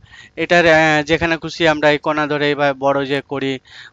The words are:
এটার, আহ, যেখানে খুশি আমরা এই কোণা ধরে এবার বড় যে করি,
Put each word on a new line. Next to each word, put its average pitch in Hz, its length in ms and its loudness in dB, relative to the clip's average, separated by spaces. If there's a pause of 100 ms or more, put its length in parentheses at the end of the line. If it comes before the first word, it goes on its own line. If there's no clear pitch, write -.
(360)
এটার, 170 300 2
আহ, 156 360 4
যেখানে 165 340 -2
খুশি 165 320 -2
আমরা 151 220 2
এই 147 80 0
কোণা 151 280 -2
ধরে 147 240 -2
এবার 143 240 0
বড় 139 320 -2
যে 135 220 -4
করি, 135 300 -6 (340)